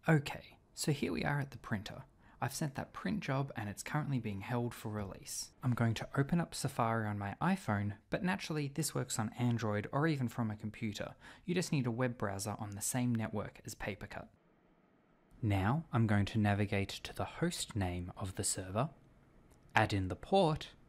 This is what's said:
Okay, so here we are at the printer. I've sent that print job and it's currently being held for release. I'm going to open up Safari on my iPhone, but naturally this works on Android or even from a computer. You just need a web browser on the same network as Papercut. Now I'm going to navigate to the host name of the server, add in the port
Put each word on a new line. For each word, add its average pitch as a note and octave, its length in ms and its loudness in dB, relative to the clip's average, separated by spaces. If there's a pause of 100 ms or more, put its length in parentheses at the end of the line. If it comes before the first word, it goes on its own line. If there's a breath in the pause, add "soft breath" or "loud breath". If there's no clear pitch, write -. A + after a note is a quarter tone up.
Okay, - 480 2 (160)
so - 180 0
here - 220 0
we G3 100 0
are D3 160 2
at C#3 120 -4
the A2+ 80 -14
printer. - 440 -6 (380 loud breath)
I've A#2+ 140 -2
sent D3 180 -2
that - 180 -6
print G3 280 -2
job C#3 360 -2
and G#2+ 140 -4
it's - 140 -8
currently C#3 340 -2
being G#2 240 -4
held A#2+ 320 -2
for - 160 -8
release. - 640 -6 (100)
I'm B2 140 2
going A2+ 200 4
to - 120 -6 (100)
open C#3+ 240 2
up - 140 -6
Safari A2+ 520 0
on G#2 120 -2
my G2+ 200 -4
iPhone, G#2 540 0 (160)
but - 140 -2
naturally D#3 500 -2
this - 220 -2
works B2+ 240 -2
on A2 180 0
Android A2 540 2
or D3 160 2
even C3+ 200 2
from A2+ 220 -2
a G#2+ 60 -4
computer. - 580 -6 (320 loud breath)
You F3 80 -2
just F3 180 0
need C3+ 140 2
a B2 60 2
web A#2+ 260 0
browser G2+ 400 -2
on G#2 140 -6
the G2+ 100 -8
same B2 320 2
network A2 500 -2
as - 120 -10
Papercut. - 520 -8 (1160)
Now G#2+ 500 4
I'm A2+ 140 6
going G2+ 180 6
to - 140 0
navigate G2+ 500 4
to - 260 -10
the G2 100 -2
host - 500 -4
name F2+ 420 -2
of F#2+ 180 -4
the G2+ 80 -4
server, G2 460 0 (840)
add A2 180 6
in F#2+ 140 2
the F2+ 80 0
port E3+ 540 4 (200)